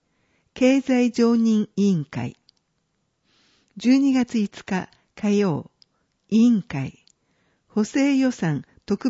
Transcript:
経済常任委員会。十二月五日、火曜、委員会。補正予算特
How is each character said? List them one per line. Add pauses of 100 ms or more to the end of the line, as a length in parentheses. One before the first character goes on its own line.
(540)
経
済
常
任
委
員
会。 (1400)
十
二
月
五
日、 (280)
火
曜、 (580)
委
員
会。 (680)
補
正
予
算 (240)
特 (160)